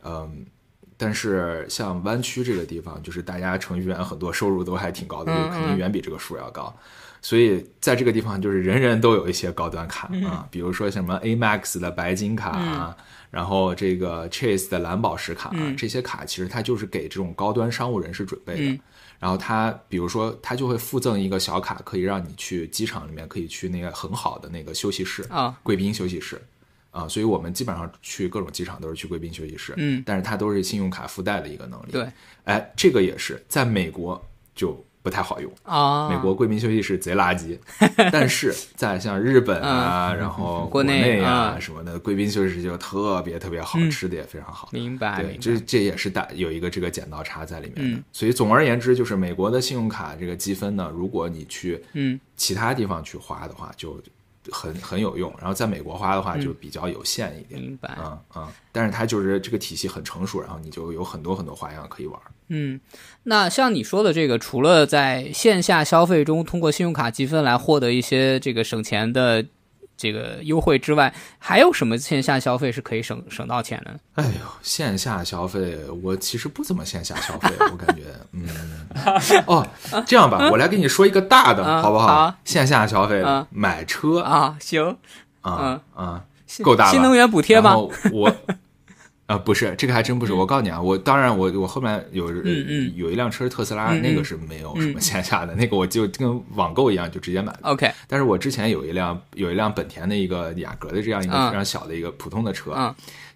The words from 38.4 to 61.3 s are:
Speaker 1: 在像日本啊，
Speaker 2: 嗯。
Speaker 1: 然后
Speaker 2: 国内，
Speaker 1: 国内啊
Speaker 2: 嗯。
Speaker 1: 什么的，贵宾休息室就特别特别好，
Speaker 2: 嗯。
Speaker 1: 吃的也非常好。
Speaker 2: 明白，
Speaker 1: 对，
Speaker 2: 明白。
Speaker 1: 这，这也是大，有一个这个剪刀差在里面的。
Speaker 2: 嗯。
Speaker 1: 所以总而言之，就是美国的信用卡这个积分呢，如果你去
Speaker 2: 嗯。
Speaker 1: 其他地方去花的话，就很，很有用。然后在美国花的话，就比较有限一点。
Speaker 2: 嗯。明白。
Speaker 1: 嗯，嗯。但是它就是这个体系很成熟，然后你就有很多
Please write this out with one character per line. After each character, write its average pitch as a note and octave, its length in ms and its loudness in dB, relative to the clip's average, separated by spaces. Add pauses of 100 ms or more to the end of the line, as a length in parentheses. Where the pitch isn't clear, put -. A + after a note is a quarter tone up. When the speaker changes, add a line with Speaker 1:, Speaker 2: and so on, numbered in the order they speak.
Speaker 1:
在 G#2 240 -2
像 G2 180 -4
日 B2 220 6
本 F#2+ 220 2
啊， F2+ 500 0
Speaker 2:
嗯。 F2 60 -2
Speaker 1:
然 E2 120 -4
后 E2+ 360 -4
Speaker 2:
国 C3+ 180 0
内， C#3 180 4
Speaker 1:
国 B2 120 6
内 G2+ 80 2
啊 A2+ 340 2
Speaker 2:
嗯。 E2 60 -8
Speaker 1:
什 E2 100 -10
么 D#2+ 100 -12
的， E2+ 160 -8
贵 G2+ 160 -2
宾 G2+ 160 0
休 G2+ 160 2
息 F2+ 80 0
室 F2 80 -6
就 F2 160 -4
特 G2 440 -2
别 E2+ 180 -6
特 F#2 100 -10
别 E2+ 120 -6
好， E3 180 -2
Speaker 2:
嗯。 E3 100 4
Speaker 1:
吃 A2 200 -4
的 F2 80 -8
也 D2+ 60 -8
非 - 140 -16
常 D2+ 140 -14
好。 - 220 -16
Speaker 2:
明 A#2+ 240 -8
白， G#2 180 -4
Speaker 1:
对， F#2 120 -4
Speaker 2:
明 F#2+ 80 -10
白。 F#2 40 -12
Speaker 1:
这， A#2 220 0
这 A2+ 200 0
也 G2+ 140 0
是 - 140 -4
大， F#2 240 -4
有 F2 180 -4
一 E2 80 -6
个 F2 100 -4
这 F2+ 120 -6
个 E2+ 100 -2
剪 - 180 -10
刀 D2+ 140 -12
差 D#2+ 220 -12
在 D#2+ 160 -12
里 A#2+ 120 -14
面 - 20 -14
的。 B2+ 240 -4
Speaker 2:
嗯。 - 120 -14
Speaker 1:
所 - 160 -4
以 A#2+ 60 4
总 A2+ 200 2
而 C#3+ 120 6
言 A#2+ 120 4
之， A#2+ 160 4
就 B2 120 2
是 A2 100 -4
美 F2+ 180 -2
国 F#2 160 0
的 B2+ 120 0
信 B2+ 160 -4
用 A2+ 100 -2
卡 E2 320 -8
这 F2+ 60 -8
个 F2 100 -6
积 G2 180 -4
分 G2+ 220 -6
呢， F2 180 -4
如 F2 140 -4
果 E2+ 220 -4
你 D#2 160 -10
去 E2+ 360 -8 (120)
Speaker 2:
嗯。 C3+ 260 -2 (160)
Speaker 1:
其 - 180 -2
他 A2+ 200 0
地 B2 120 -2
方 E2+ 160 -4
去 - 160 -14
花 - 300 -14
的 - 60 -16
话， - 240 -16
就 D2+ 200 -12 (540)
很， - 240 -10
很 - 240 -8
有 G#2+ 160 -2
用。 F2 220 -6
然 E2+ 100 -10
后 F#2+ 60 -2
在 A2+ 140 -4
美 F2 140 -4
国 D#2 140 -12
花 F#2+ 200 -2
的 F#2+ 60 0
话， F2+ 140 -2
就 C#3+ 160 -4
比 D2+ 160 -14
较 D#2+ 200 -8
有 - 160 -8
限 E2+ 360 -6
一 - 40 -16
点。 - 180 -14
Speaker 2:
嗯。 - 20 -10
明 C3 140 -12
白。 - 220 -14
Speaker 1:
嗯， D#2+ 200 -12 (160)
嗯。 D#2+ 120 -12 (240)
但 A2+ 140 -2
是 G#2 60 0
它 A2+ 140 -2
就 A2+ 160 0
是 G2 180 2
这 F#2+ 120 -8
个 A2 60 0
体 - 180 -8
系 F#2+ 120 -4
很 E2+ 160 -10
成 F2+ 220 -8
熟， F#2+ 160 -6
然 - 80 -12
后 E2 140 -12
你 D#2 80 -14
就 E2 200 -10
有 E2 120 -6
很 E2+ 180 -10
多 F2+ 140 -4